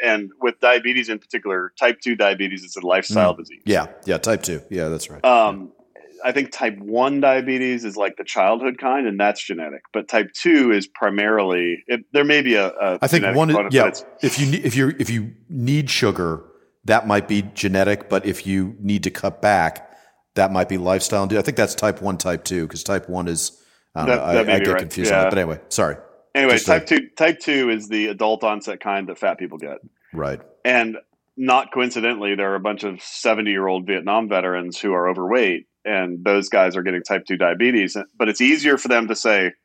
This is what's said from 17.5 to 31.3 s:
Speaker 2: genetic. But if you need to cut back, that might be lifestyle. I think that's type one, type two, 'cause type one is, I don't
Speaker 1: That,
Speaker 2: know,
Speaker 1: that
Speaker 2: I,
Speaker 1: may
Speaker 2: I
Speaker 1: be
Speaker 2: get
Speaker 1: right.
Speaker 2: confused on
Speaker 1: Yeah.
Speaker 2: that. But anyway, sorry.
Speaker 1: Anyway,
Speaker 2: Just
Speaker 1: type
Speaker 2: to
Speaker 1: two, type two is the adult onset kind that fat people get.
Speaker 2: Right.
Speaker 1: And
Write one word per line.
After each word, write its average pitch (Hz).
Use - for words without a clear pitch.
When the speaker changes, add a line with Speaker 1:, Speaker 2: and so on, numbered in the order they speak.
Speaker 2:
genetic. 98
But 98
if 98
you 95
need 101
to 92
cut -
back, 92
that 95
might 92
be 95
lifestyle. 95
I 101
think 117
that's 107
type 107
one, 95
type 87
two, 85
'cause -
type 95
one 90
is, -
I 80
don't -
Speaker 1:
That, 69
Speaker 2:
know, 87
Speaker 1:
that 113
Speaker 2:
I, 113
Speaker 1:
may 104
Speaker 2:
I 98
Speaker 1:
be 98
Speaker 2:
get 95
Speaker 1:
right. 92
Speaker 2:
confused 92
on 98
Speaker 1:
Yeah. 95
Speaker 2:
that. 95
But 98
anyway, 80
sorry. 78
Speaker 1:
Anyway, 135
Speaker 2:
Just 113
Speaker 1:
type 160
Speaker 2:
to 156
Speaker 1:
two, -
type 160
two 135
is 107
the 107
adult 107
onset 107
kind 98
that 87
fat 92
people 85
get. 69
Speaker 2:
Right. 69
Speaker 1:
And 117